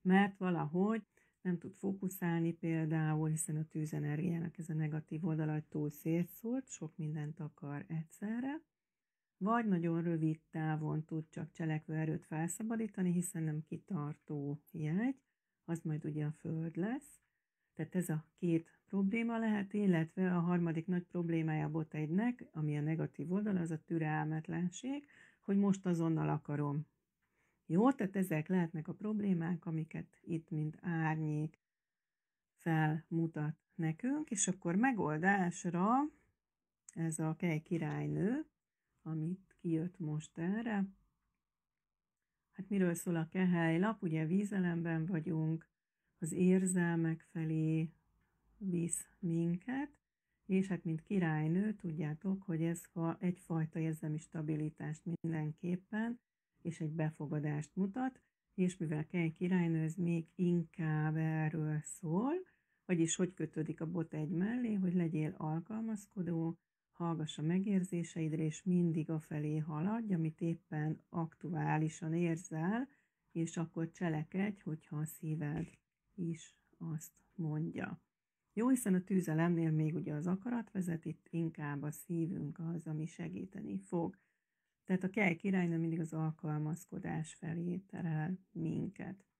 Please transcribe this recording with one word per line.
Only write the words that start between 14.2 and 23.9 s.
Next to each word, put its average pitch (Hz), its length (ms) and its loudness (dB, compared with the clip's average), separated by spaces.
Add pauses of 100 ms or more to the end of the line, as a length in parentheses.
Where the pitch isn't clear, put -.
jegy, 180 500 0 (440)
az 170 160 -4
majd 151 240 -4
ugye 151 200 -2
a 151 60 0
föld 160 460 -4
lesz. 226 440 -4 (520)
Tehát 156 220 -6
ez 175 140 2
a 156 160 -2 (120)
két 165 480 0
probléma 226 520 0
lehet, 214 360 0
illetve 180 600 4
a 175 40 4
harmadik 170 480 2
nagy 180 160 0
problémája 160 640 0
a 151 60 -2
bot 160 220 -2
egynek, 185 580 0
ami 151 260 0
a 147 40 0
negatív 156 500 -2
oldal, 202 260 0
az 165 140 0
a 160 120 -6
türelmetlenség, 165 1200 -2 (360)